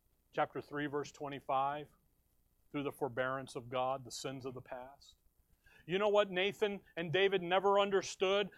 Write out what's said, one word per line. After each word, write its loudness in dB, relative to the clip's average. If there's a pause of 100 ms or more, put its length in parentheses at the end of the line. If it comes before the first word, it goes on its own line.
(320)
Chapter -4
three, -6
verse -6
twenty-five, -4 (840)
through -4
the -4
forbearance -4
of -10
God, -2
the -14
sins -8
of -8
the -12
past. -16 (680)
You -2
know 2
what 6
Nathan 0 (160)
and -4
David 4
never 4
understood? 2